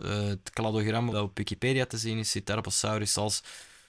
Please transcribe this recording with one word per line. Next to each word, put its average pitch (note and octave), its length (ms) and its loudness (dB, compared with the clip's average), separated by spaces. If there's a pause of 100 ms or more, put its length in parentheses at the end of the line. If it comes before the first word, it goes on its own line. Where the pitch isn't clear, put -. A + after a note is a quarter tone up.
eh, G2+ 220 0
het G2+ 300 -2
kladogram A2 580 2
dat G#2 120 0
op G2 140 -6
Wikipedia B2+ 480 0
te A#2+ 120 -6
zien A2 200 -2
is, A2 140 0
zit G#2 140 -2
Tarbosaurus G#2+ 720 0
als G#2 260 0 (460)